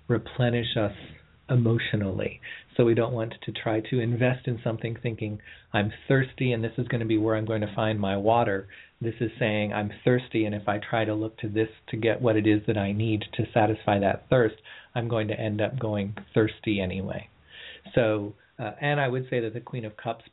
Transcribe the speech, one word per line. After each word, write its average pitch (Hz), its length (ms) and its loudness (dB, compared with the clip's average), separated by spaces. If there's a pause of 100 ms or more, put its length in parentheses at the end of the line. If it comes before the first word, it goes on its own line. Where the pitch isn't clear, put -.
replenish 117 720 0
us 104 180 0 (540)
emotionally. 110 920 0 (380)
So 120 80 6
we 117 80 6
don't 117 200 0
want 113 280 -4
to 113 100 -8
try 110 300 -2
to 127 180 -2
invest 120 480 0
in 117 160 -2
something 113 320 -4
thinking, 107 460 -6 (320)
"I'm 101 180 2 (160)
thirsty 131 460 2
and 113 100 0
this 113 140 -4
is 120 100 -2
gonna 113 180 -2
be 110 120 2
where 110 180 2
I'm 110 100 0
going 110 160 0
to 101 140 -4
find 110 240 2
my 98 180 0
water." 104 500 2 (340)
This 113 180 -4
is 110 180 -2
saying, 107 360 0
"I'm 104 180 -4 (140)
thirsty, 123 400 2
and 104 100 -2
if 101 120 -8
I 104 120 0
try 113 240 -2
to 107 100 -2
look 110 260 -6
to 110 100 -6
this 110 200 0 (180)
to 113 100 -6
get 107 240 2
what 110 160 4
it 104 100 2
is 104 180 4
that 107 120 0
I 101 160 0
need 107 400 -2
to 110 180 -2
satisfy 107 480 2
that - 300 0
thirst, 120 260 4 (400)
I'm 117 140 -2
going 110 180 0
to 107 120 -4
end 107 220 -2
up 127 160 0
going 107 380 -2 (180)
thirsty 110 460 2
anyway." 95 480 -6 (680)
So, 107 400 0 (240)
uh, 110 220 -6
and 147 220 0
I 131 80 0
would 127 200 -4
say 123 120 0
that 110 120 -4
the 120 60 -10
Queen 120 240 -10
of 107 140 -10
Cups - 360 -8